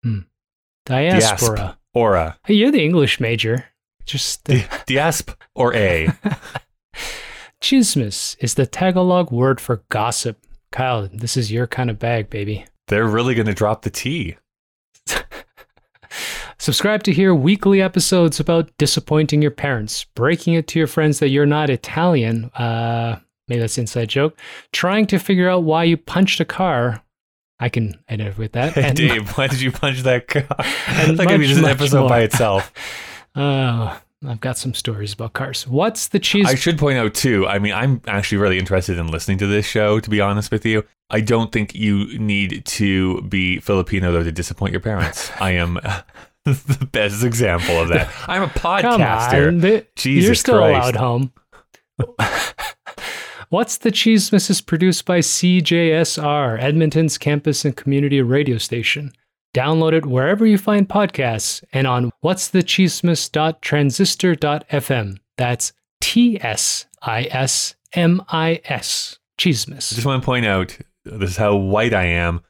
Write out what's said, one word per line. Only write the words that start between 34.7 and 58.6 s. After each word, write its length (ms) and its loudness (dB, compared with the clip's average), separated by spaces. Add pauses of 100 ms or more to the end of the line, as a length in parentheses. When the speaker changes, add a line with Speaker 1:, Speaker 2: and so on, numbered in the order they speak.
Speaker 1:
stories 360 -6
about 220 -10
cars. 340 -8
What's 420 -2
the 100 0
cheese? 260 2
Speaker 2:
I 80 4
should 240 0
point 220 2
out, 160 0
too, 320 2
I 100 0
mean, 160 0
I'm 320 0
actually 320 -2
really 220 2
interested 400 -2
in 80 -4
listening 320 -2
to 80 0
this 180 0
show, 340 2
to 80 -8
be 140 0
honest 300 0
with 160 -2
you. 180 0 (240)
I 120 0
don't 300 0
think 220 -4
you 460 0
need 480 -2
to 560 0
be 360 -2
Filipino, 520 0
though, 100 2
to 100 -2
disappoint 400 -6
your 100 -4
parents. 540 -6
Speaker 1:
<laughs> 60 -14
Speaker 2:
I 120 0
am 260 -2 (340)
<laughs> 320 -16
the 460 -2
best 320 -2
example 580 0
of 80 0
that. 240 0 (160)
I'm 140 -2
a 60 -4
Speaker 1:
Come 520 0
Speaker 2:
podcaster. 460 2
Speaker 1:
on, 140 2
the, 340 2
Speaker 2:
Jesus 320 2
Speaker 1:
you're 80 6
still 240 4
Speaker 2:
Christ. 200 6
Speaker 1:
allowed 180 0
home. 360 0 (640)
<laughs> 200 -4 (1300)
What's 280 0
the 120 0
Cheese 420 4
Miss 200 2
is 100 0
produced 440 0
by 160 2
C 380 2
J 320 2
S 280 0
R, 400 0
Edmonton's 580 2
campus 480 -2
and 100 0
community 460 0
radio 380 2
station. 520 -4 (440)